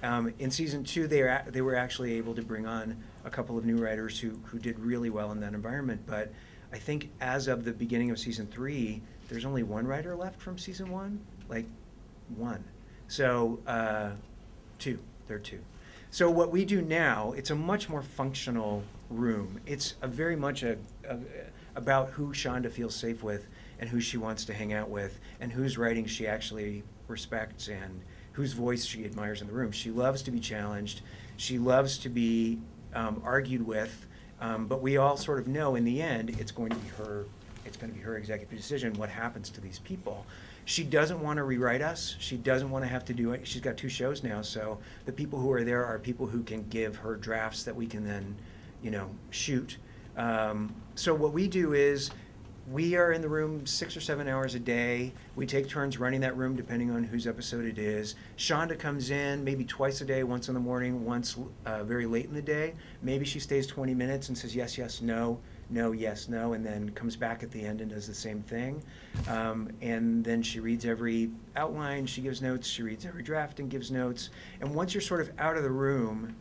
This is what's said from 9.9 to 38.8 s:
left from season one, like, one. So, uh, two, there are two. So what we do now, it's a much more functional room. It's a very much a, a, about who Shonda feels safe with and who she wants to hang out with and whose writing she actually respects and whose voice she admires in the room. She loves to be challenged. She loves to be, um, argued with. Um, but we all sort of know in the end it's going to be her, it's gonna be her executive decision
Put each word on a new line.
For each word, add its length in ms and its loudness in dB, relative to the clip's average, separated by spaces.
left 240 -6
from 200 -8
season 320 -6
one, 300 -4
like, 160 -2
one. 280 -4
So, 580 4
uh, 460 2
two, 220 -2
there 100 -4
are 20 -4
two. 200 -10
So 220 6
what 200 8
we 120 6
do 180 6
now, 520 4
it's 160 -4
a 60 2
much 340 2
more 120 0
functional 840 0
room. 560 0
It's 360 -2
a 60 -2
very 300 0
much 260 0
a, 140 2
a, 100 -4
about 360 4
who 180 -4
Shonda 420 0
feels 240 -2
safe 280 -2
with 260 -4
and 120 -4
who 100 2
she 160 0
wants 300 -2
to 80 -4
hang 180 -2
out 180 0
with 300 -4
and 100 -4
whose 260 0
writing 280 2
she 200 -2
actually 580 -2
respects 580 -6
and 340 -8
whose 220 -2
voice 320 2
she 180 -6
admires 380 -4
in 60 -8
the 60 -6
room. 200 0
She 180 -4
loves 320 4
to 80 -4
be 80 2
challenged. 640 -4
She 240 -2
loves 400 8
to 100 -4
be, 500 4
um, 300 0
argued 420 4
with. 400 -2
Um, 260 0
but 160 0
we 140 4
all 220 8
sort 220 2
of 100 -2
know 260 4
in 80 6
the 180 4
end 280 0
it's 120 -4
going 180 -2
to 80 0
be 100 -6
her, 220 -4
it's 100 -12
gonna 180 -8
be 60 -8
her 180 -4
executive 380 -4
decision 380 -2